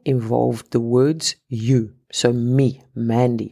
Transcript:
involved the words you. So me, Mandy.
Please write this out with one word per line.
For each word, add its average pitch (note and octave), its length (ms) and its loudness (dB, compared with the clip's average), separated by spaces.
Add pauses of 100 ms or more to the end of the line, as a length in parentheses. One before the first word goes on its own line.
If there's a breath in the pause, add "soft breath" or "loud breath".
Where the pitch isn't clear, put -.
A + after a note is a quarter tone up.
involved A#2+ 680 -2
the A#2+ 80 0
words B2+ 560 0 (140)
you. A2+ 440 0 (160)
So - 220 0
me, B2 500 0 (140)
Mandy. A#2 560 0